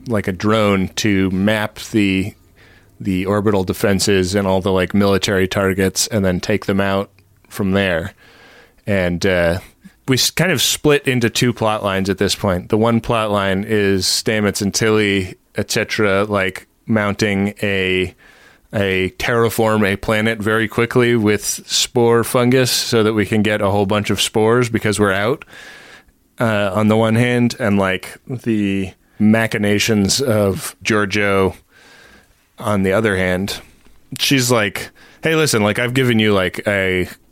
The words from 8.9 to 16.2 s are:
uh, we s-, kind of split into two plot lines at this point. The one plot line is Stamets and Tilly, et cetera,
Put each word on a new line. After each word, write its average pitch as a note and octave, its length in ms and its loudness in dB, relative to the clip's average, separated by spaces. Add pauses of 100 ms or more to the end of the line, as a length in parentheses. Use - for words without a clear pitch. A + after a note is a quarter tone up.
uh, F2+ 340 2 (480)
we C3 80 2
s-, - 160 0
kind F3 220 0
of A#2+ 80 -2
split - 480 0
into A#2+ 200 0
two B2 220 0
plot G#2+ 320 -2
lines F#2+ 260 0
at F#2+ 100 -2
this G2 160 0
point. F#2+ 340 -2
The A2 80 0
one A#2 240 2
plot A2 300 -2
line G2 360 0
is G2 380 0
Stamets G#2+ 560 -2
and G2 120 -2
Tilly, G2+ 600 0 (200)
et - 160 -6
cetera, G2+ 520 0